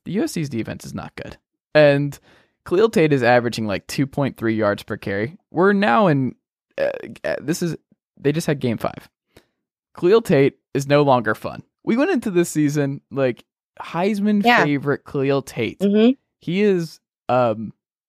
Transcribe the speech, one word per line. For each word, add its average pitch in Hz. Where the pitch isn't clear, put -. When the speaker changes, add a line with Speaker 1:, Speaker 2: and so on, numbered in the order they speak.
Speaker 1:
The -
U 220
S 302
C's 151
defense -
is -
not -
good. -
And 143
Khalil 208
Tate 156
is 135
averaging, 117
like, 95
two 139
point 135
three 113
yards 104
per 107
carry. 104
We're 185
now 208
in, 135
uh, 76
uh, -
this 151
is, 170
they 143
just 160
had 147
game 120
five. -
Khalil 214
Tate 139
is 139
no 143
longer 123
fun. 73
We 226
went 302
into 240
this 175
season, 143
like, 131
Heisman 202
Speaker 2:
Yeah. 226
Speaker 1:
favorite 143
Khalil 139
Tate. 110
Speaker 2:
Mm-hmm. 214
Speaker 1:
He 180
is, 180
um, 113